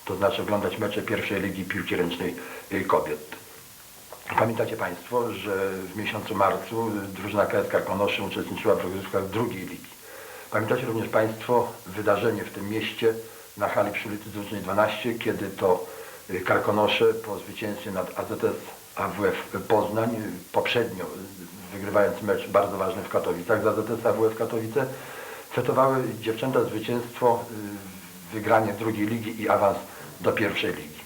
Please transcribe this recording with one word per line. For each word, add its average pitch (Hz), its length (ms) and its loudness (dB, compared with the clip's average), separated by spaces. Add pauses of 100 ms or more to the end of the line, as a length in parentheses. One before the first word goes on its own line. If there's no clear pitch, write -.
to 95 120 -4
znaczy 98 260 4
oglądać 98 360 0
mecze 104 240 -2
pierwszej 98 400 0
Ligi 92 220 -2
Piłki 95 320 -2
Ręcznej, 87 400 0 (360)
y, 98 120 0
Kobiet. - 520 0 (1000)
Pamiętacie 113 380 2
państwo, 107 560 -2
że 98 380 0
w 92 260 -6
miesiącu 104 380 -4
marcu, 98 540 2
y, 101 200 -4
drużyna 95 380 0
K 110 120 2
S 95 100 0
Karkonosze 98 540 2
uczestniczyła 95 520 2
w - 80 2
rozgrywkach 95 480 -2
drugiej 95 360 -2
ligi. - 240 -12 (600)
Pamiętacie 117 360 2
również 110 220 -2
państwo 113 640 2 (140)
wydarzenie 104 580 2
w - 80 -10
tym 98 160 -6
mieście 110 460 0 (420)
na 101 120 0
hali 101 240 2
przy - 160 -4
ulicy 101 220 -8
Zwyczajnej 101 320 -6
dwanaście, 104 520 2
kiedy 104 360 -2
to, 92 360 2 (440)
y, 90 100 -2
Karkonosze 104 640 4
po 107 340 2
zwycięstwie 101 520 -6
nad 92 280 -4
A 98 60 -2
Z 107 200 -2
S - 120 2 (400)
A 98 120 -2
W 98 160 -2
F 87 120 4 (320)
Poznań, 110 460 2
y, 92 380 -8
poprzednio, 98 520 0
y, - 40 -8 (640)
wygrywając 101 500 2
mecz 98 260 0
bardzo 101 280 4
ważny 95 260 -2
w - 60 -8
Katowicach 98 540 2
z 110 40 2
A 104 80 4
Z 110 160 -2
S 113 160 0
A 107 60 6
W 110 140 4
F 110 120 2
Katowice, 113 480 0 (680)
fetowały 131 440 4 (240)
dziewczęta 120 440 2
zwycięstwo, 117 800 0 (840)
y, - 40 -8
wygranie 107 380 4
drugiej 104 340 0
ligi 110 360 -4
i 98 60 0
awans 98 300 6 (420)
do 113 120 2
pierwszej 101 420 0
ligi. - 320 -12